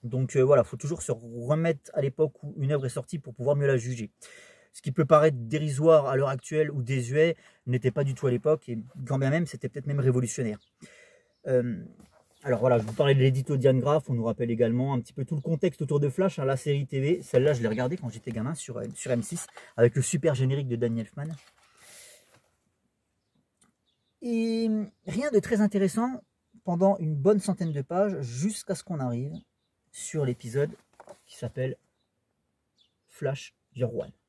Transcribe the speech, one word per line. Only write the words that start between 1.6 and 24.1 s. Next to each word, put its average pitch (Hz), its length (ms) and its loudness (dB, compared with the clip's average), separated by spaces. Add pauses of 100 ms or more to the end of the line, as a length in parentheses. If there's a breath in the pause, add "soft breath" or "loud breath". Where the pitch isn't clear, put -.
à - 60 0
l'époque 139 440 0
où 147 140 -12
une 139 120 0
œuvre 139 160 0
est 120 40 -2
sortie 143 280 -8
pour 127 160 -14
pouvoir 139 220 0
mieux 143 100 0
la 135 100 4
juger. 117 360 -6 (600 loud breath)
Ce - 100 -20
qui 139 100 -6
peut 156 120 2
paraître 151 320 6
dérisoire 147 720 4
à 139 80 0
l'heure 135 140 2
actuelle 151 420 -2
ou 143 100 -6
désuet 135 540 0 (320 soft breath)
n'était 123 240 0
pas 147 140 -2
du 135 100 -2
tout 135 140 -2
à - 20 2
l'époque, 151 380 0
et 117 100 -6 (260)
quand 135 140 -2
bien 135 100 0
même, 165 160 0
c'était - 240 -10
peut-être 143 200 -10
même 143 100 -2
révolutionnaire. 123 600 0 (880 loud breath)
Euh, 120 360 0 (600)
alors 123 160 0
voilà, 123 180 6
je 107 60 0
vous 110 80 -8
parlais 139 240 4
de - 20 4
l'édito 131 380 2
Diane 131 240 4
Graff, 147 280 0
on 135 60 -2
nous 117 80 0
rappelle 113 260 -2
également 120 460 0
un 123 60 -2
petit - 120 -14
peu 139 120 -6
tout - 100 -6
le 147 60 -4
contexte 165 420 -2
autour 147 160 0
de 143 100 2
Flash, 185 300 0
hein, 143 60 -4
la 135 120 0
série 143 300 -2
T 135 140 -4
V, 143 200 0
celle-là 135 320 4
je 120 100 0
l'ai 110 60 0
regardée 123 280 -2
quand 131 140 -8
j'étais 117 200 -12
gamin 117 240 -4
sur, 117 240 -12
euh, 107 60 -6 (100)
sur - 160 -8
M 120 140 0
six, - 240 -10 (280 loud breath)
avec 117 200 6
le 135 60 2
super 151 340 0
générique 135 320 0
de 117 80 -2
Danny 117 240 0
Elfman. 139 300 -10 (3000 loud breath)